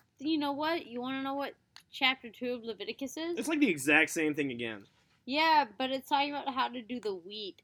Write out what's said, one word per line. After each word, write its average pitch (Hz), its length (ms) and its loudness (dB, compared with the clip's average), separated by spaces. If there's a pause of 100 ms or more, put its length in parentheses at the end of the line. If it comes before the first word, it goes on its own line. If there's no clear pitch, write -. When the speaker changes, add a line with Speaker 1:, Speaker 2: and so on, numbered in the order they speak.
(180)
Speaker 1:
into, 269 120 -4
you 320 80 4
know 285 140 0
what? 311 340 -2
You 233 140 -8
wanna 269 220 -4
know 269 120 -2
what 277 200 -4 (380)
chapter 262 380 2
two 247 220 -4
of 240 120 -6
Leviticus 220 520 -8
is? 330 220 -2
Speaker 2:
It's 294 100 -2
like 311 120 2
the 285 100 8
exact 151 400 6
same 156 240 0
thing 143 160 -2
again. 113 340 -6 (400)
Speaker 1:
Yeah, 302 400 4 (140)
but 262 120 -2
it's 262 180 -4
talking 285 220 2
about 269 240 -4
how 247 140 0
to 240 140 -8
do 233 180 -8
the 202 140 -4
wheat. 196 500 -10